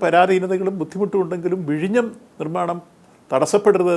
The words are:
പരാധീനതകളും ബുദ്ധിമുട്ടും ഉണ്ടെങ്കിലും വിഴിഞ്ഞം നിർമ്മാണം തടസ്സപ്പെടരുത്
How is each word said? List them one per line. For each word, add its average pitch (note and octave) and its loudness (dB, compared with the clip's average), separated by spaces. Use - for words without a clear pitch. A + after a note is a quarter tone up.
പരാധീനതകളും F#3 2
ബുദ്ധിമുട്ടും F#3+ -2
ഉണ്ടെങ്കിലും F3 -4
വിഴിഞ്ഞം G3 0
നിർമ്മാണം E3+ -4
തടസ്സപ്പെടരുത് F3+ 2